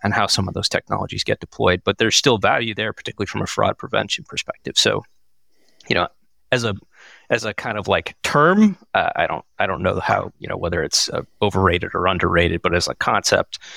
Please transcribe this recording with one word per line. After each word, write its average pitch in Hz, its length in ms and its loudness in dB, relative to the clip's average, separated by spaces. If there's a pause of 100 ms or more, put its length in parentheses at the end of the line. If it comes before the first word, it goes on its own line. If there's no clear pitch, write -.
and 104 100 0
how 104 140 0
some 95 200 0
of 95 60 -6
those 98 160 -4
technologies 98 560 -4
get 104 160 -2
deployed. 92 440 0
But 101 140 -2
there's 110 180 2
still 123 200 4
value 113 380 0
there, 107 180 -4
particularly - 360 -8
from - 140 -6
a - 40 -6
fraud - 320 0
prevention - 460 -4
perspective. - 520 -10
So, 104 280 2 (840)
you - 60 0
know, 87 140 2 (440)
as 120 120 0
a 107 100 -2 (560)
as 113 140 0
a 107 100 -6
kind 110 240 -6
of, 98 100 -6
like, 90 340 0
term, 185 540 4 (180)
uh, 85 220 2
I 82 100 2
don't, - 180 -6 (140)
I 98 80 0
don't 95 160 -4
know 95 180 0
how, 95 380 -2
you - 100 -14
know, - 80 -6
whether 87 260 -2
it's, - 280 -2
uh, - 120 -4 (180)
overrated 95 540 2
or 90 120 0
underrated, 87 540 2
but 87 140 0
as 87 140 2
a - 80 -6
concept, - 600 0 (180)